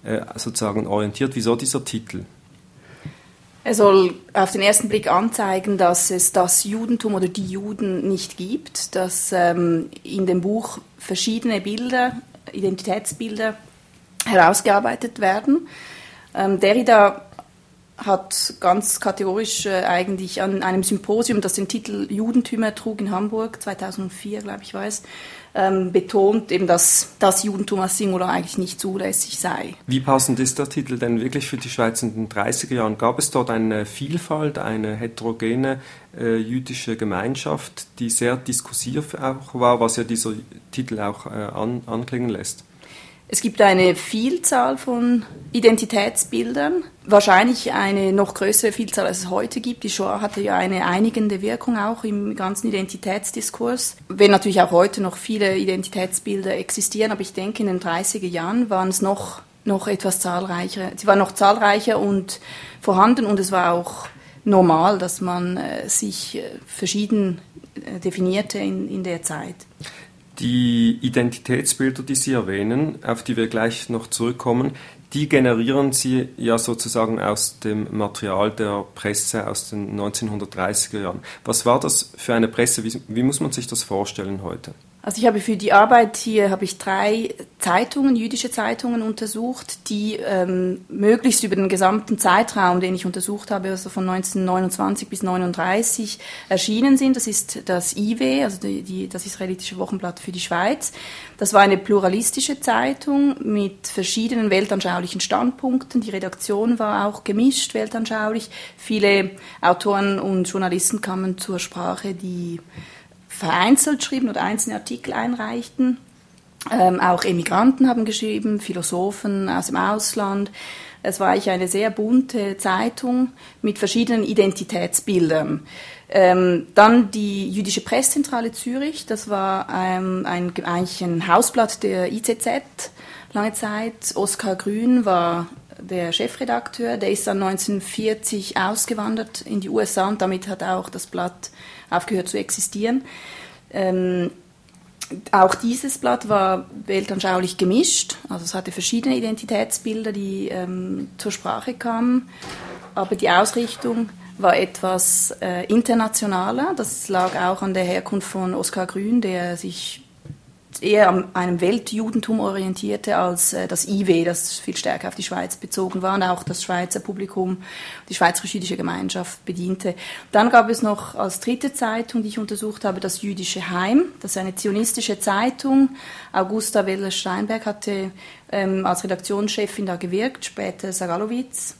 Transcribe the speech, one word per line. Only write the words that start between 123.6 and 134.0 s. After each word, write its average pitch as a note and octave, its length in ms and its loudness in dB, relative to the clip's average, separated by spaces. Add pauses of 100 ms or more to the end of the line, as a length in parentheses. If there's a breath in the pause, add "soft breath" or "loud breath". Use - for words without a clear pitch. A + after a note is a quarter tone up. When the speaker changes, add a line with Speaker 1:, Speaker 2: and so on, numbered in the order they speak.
Speaker 2:
mit G#3 200 -2
verschiedenen A3+ 420 2
Identitätsbildern. F3 1400 0 (420 loud breath)
Ähm, F3+ 680 6
dann A3 340 10
die G3+ 400 -4
Jüdische G3 300 -2
Presszentrale A#3+ 720 0
Zürich, C#4 520 -6
das G#3+ 240 -8
war, F#3+ 400 0
ähm, F#3 580 0
ein, F3+ 260 -2 (120)
eigentlich F3 380 -2
ein E3+ 240 -2
Hausblatt A3 560 2
der F#3+ 300 0
I A3 100 -6
Z A3 180 -2
Z B3+ 220 -2 (720 loud breath)
lange G#3 200 -2
Zeit. A3 640 -6